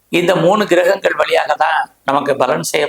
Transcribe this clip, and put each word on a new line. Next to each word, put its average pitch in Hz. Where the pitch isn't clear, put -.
இந்த 180
மூணு 202
கிரகங்கள் 175
வழியாக 156
தான் 160
நமக்கு 143
பலன் 156
செய்ய 147